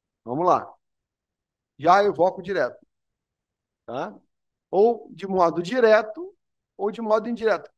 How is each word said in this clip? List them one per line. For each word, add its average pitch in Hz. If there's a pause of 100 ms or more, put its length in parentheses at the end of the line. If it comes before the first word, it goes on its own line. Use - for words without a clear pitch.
(260)
Vamos 147
lá. 131 (1040)
Já 175
evoco 185
direto. 170 (1040)
Tá? 151 (520)
Ou 220
de 180
modo 175
direto, 226 (400)
ou 202
de 208
modo 220
indireto. 220